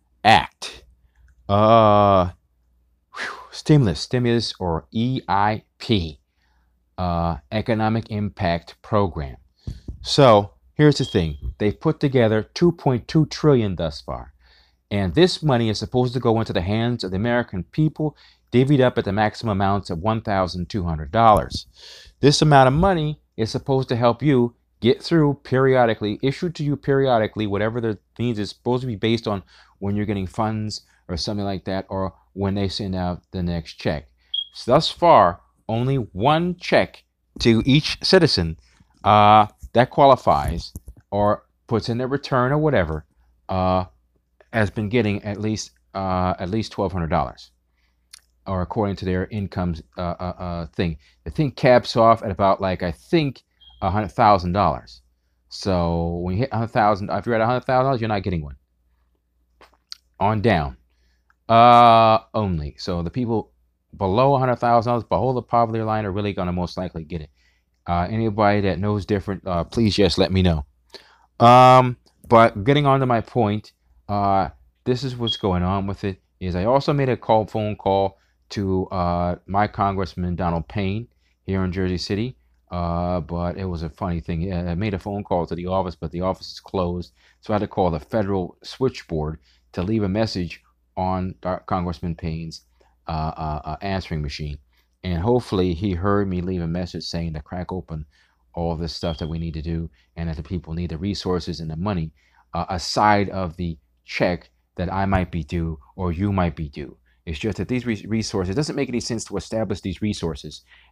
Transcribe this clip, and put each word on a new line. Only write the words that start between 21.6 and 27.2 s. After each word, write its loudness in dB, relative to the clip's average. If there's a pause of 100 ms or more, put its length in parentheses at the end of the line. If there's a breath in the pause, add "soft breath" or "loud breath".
This 4
amount 8
of 2
money 0 (160)
is -2
supposed -2
to -2
help 2
you 2 (260)
get 2
through 2
periodically, 2
issued -4
to -6
you -2
periodically, 0